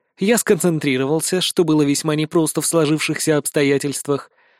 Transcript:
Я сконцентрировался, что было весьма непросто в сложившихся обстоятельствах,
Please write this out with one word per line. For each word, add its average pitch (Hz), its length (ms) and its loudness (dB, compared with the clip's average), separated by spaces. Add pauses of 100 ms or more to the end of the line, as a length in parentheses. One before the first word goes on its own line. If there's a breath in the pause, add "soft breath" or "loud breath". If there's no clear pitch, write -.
(180)
Я 214 180 2
сконцентрировался, 156 1040 0
что - 240 0
было 156 160 2
весьма 143 340 0
непросто 156 460 -2
в - 60 -4
сложившихся 156 720 0
обстоятельствах, 139 920 -2 (300)